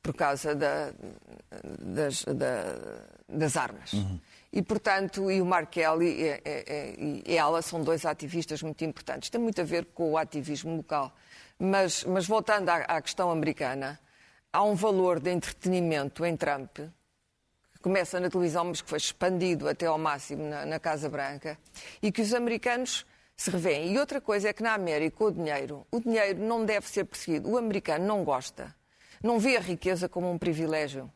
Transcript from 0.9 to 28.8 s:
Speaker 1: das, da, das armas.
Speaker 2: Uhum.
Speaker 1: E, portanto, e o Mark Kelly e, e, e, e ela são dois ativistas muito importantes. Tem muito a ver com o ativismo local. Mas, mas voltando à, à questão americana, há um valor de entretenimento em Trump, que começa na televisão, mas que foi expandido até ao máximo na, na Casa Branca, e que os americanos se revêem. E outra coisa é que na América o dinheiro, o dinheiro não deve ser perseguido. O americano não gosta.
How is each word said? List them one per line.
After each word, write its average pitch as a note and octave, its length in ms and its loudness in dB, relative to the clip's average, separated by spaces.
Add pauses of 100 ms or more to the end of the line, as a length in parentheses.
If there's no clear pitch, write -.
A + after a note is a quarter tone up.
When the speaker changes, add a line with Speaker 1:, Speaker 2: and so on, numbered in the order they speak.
Speaker 1:
das, C3 460 -2
da, B2 500 -2 (540)
das D3+ 260 0
armas. B2 380 -4
Speaker 2:
Uhum. G2 260 -2 (320)
Speaker 1:
E, G3+ 100 0
portanto, G3 720 0
e F#3+ 100 4
o F3 40 4
Mark F3 260 2
Kelly E3 340 4
e, D#3+ 220 2
e, D3 960 -6
e, - 60 -2
e E3 60 2
ela D#3+ 260 4
são E3 180 -4
dois D#3+ 240 0
ativistas D#3 560 -4
muito D#3+ 240 -6
importantes. - 440 -8
Tem A#3 120 -2
muito A3 180 0
a F3 40 0
ver E3+ 220 0 (100)
com E3 160 0
o D#3+ 60 2
ativismo D#3 580 -4
local. D3+ 360 -4 (460)
Mas, F#3+ 460 2
mas F#3 240 0
voltando G#3+ 420 2
à, E3+ 120 6
à D#3+ 200 0
questão F3 300 0
americana, C#3+ 680 -2 (520)
há F3+ 100 2
um G#3 140 4
valor F#3 440 4
de F3+ 120 0
entretenimento E3 920 0
em E3+ 140 0
Trump, C#3+ 380 -2
que - 1080 -20
começa F#3 380 2
na F3+ 100 0
televisão, F3 360 2
mas E3+ 160 -4
que - 80 -16
foi D3+ 100 -2
expandido F3+ 680 0
até D3+ 200 0
ao D#3 100 2
máximo D3 500 -4
na, D3 200 -6
na D#3 120 -4
Casa D3+ 300 -2
Branca, C#3+ 480 -6 (420)
e G#3+ 120 2
que A3+ 100 0
os G#3 100 2
americanos A#3+ 760 0 (280)
se - 140 -2
revêem. E3+ 440 0
E A#3 40 4
outra C#4 240 0
coisa G#3 280 2
é G#3 40 -2
que - 80 -8
na A3 140 2
América D#3+ 480 0
o G#3+ 80 4
dinheiro, D3 580 -4
o A#3 100 0
dinheiro A3 420 2
não A3+ 220 0
deve G#3 240 0
ser - 180 0
perseguido. - 440 -2
O A#3+ 80 2
americano F#3+ 480 0
não G3+ 180 2
gosta. C3 520 -2 (480)